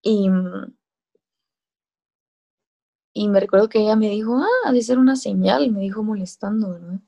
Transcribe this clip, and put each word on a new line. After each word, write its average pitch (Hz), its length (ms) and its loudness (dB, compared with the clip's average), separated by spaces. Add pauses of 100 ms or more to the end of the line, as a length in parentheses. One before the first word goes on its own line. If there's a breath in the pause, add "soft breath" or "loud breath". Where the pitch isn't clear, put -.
Y, 202 260 0 (2750)
y 208 160 -4
me 196 120 4
recuerdo 202 280 4
que 214 120 0
ella 214 160 2
me 220 120 2
dijo, 214 300 -2
"Ah, 330 80 0 (220)
ha 262 40 2
de 247 100 2
ser 247 160 0
una 262 180 4
señal", 214 560 0
me 196 80 -4
dijo 196 240 -6
molestando, 208 720 -6
¿verdad? 175 340 -12